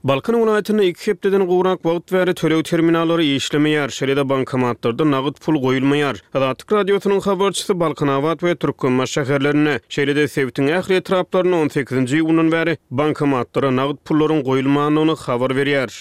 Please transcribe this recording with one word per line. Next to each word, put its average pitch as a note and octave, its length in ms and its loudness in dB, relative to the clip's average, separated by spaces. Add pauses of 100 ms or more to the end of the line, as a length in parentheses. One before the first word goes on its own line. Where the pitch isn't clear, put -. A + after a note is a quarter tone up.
Balkan C3+ 320 0
welaýatyna G#3+ 480 0
iki F3+ 260 -4
hepdeden G3 380 0
gowrak F#3 320 2
wagt E3+ 320 -2
bäri F#3 240 0
tölew D#3+ 260 0
terminallary E3 640 2 (100)
işlemeýär, D3 540 0
şeýle-de C3+ 400 -2
bankomatlarda B2 720 -2
nagyd C#3+ 400 0
pul D#3 220 0
goýulmaýar. C3+ 560 0 (140)
Azatlyk C3 380 -2
radiosynyň G3+ 540 0
habarçysy G3 540 -2
Balkan D#3 280 0
Abad C#3+ 320 0
we F3 160 0
Türkmenbaş C3 600 0
şäherlerine, C#3+ 600 0 (100)
şeýle-de C#3+ 380 0
Sewitiň C#3 500 -2
ähli F#3 240 -2
etraplaryna F3+ 560 0
on D#3 160 0
sekizinji C3 480 0
iýundan D#3+ 320 2
bäri E3 240 0 (140)
bankomatlara C3+ 800 0
nagyd C#3 340 -2
pullaryň D#3 400 2
goýulmanyny D3 800 0
habar B2+ 320 -2
berýär. C#3 320 0 (120)